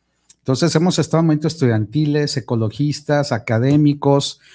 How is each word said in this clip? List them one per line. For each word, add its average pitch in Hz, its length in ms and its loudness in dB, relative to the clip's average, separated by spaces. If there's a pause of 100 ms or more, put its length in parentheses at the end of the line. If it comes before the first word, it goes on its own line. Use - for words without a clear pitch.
(440)
Entonces, 151 320 0
hemos 170 220 2
estado 160 220 0
en 165 80 2
momentos 156 260 0
estudiantiles, 143 800 0
ecologistas, 135 960 -2
académicos, 139 1080 0 (140)